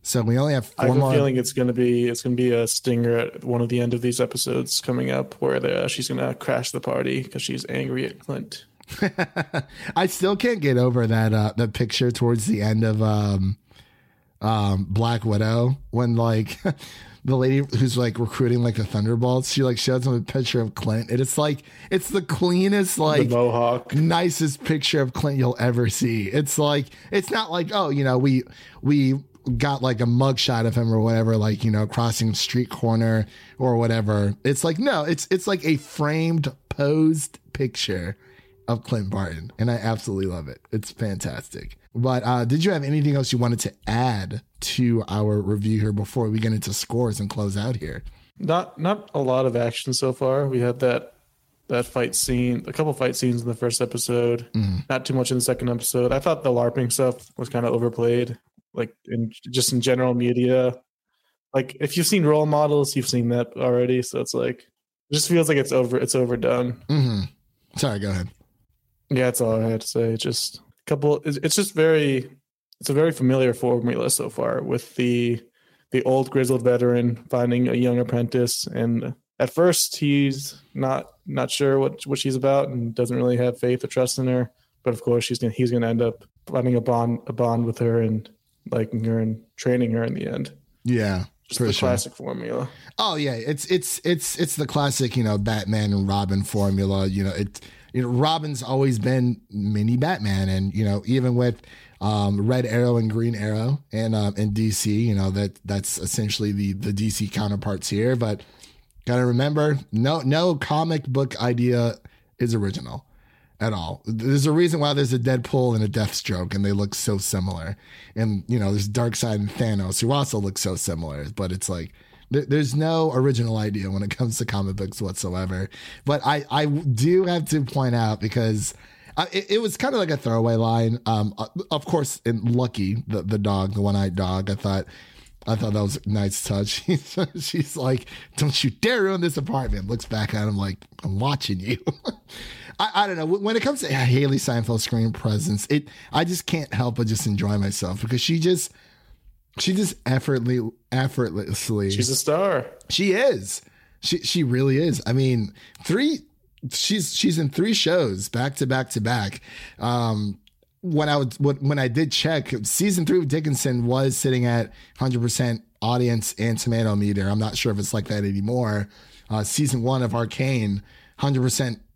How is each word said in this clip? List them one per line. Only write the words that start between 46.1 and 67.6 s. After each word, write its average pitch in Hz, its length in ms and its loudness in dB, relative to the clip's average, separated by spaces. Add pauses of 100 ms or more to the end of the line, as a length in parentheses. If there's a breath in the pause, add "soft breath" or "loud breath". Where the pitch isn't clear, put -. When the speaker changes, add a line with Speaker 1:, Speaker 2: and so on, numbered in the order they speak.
Speaker 1:
we 110 100 0
get 110 120 0
into 101 220 -2
scores 113 460 -2
and 101 100 -4
close 101 260 -4
out 113 200 -2
here? 78 280 -8 (360 soft breath)
Speaker 2:
Not, 175 400 -2
not 202 340 -2
a 151 60 -2
lot 131 260 2
of 120 100 0
action 120 380 -2
so 131 180 0
far. 135 360 0
We 131 120 0
had 123 200 0
that, 123 340 0 (540)
that 123 180 0
fight - 300 -4
scene, 123 500 0
a - 80 -10
couple 156 200 0
fight 127 220 0
scenes 120 280 0
in 117 40 -4
the 120 60 -2
first 117 260 -2
episode. 120 760 0
Speaker 1:
Mm-hmm. 98 240 2 (120)
Speaker 2:
Not 131 160 -2
too - 80 -4
much 127 160 0
in 127 80 0
the 123 60 2
second 123 260 0
episode. 123 420 0
I 131 60 2
thought 156 260 0
the 139 60 2
larping 120 420 2
stuff 127 460 -2
was 123 120 -8
kinda 120 200 0
overplayed, 120 720 0 (340)
like, 117 220 -6 (100)
in, 117 260 -4 (200)
just 123 200 0
in 123 100 0
general 127 340 2
media. 123 640 2 (760)
Like, 131 260 -2
if 147 160 -4
you've 175 120 2
seen 185 180 4
Role 151 220 4
Models, 147 480 2
you've 127 140 -2
seen 120 200 0
that 120 260 -2
already. 127 460 2
So - 180 -6
it's 120 140 -4
like, 123 320 -4 (460)
it - 20 -2
just 151 160 0
feels 170 180 6
like 151 120 2
it's 131 140 0
over, 127 240 2
it's 127 180 0
overdone. 123 720 0
Speaker 1:
Mm-hmm. 131 300 2 (580)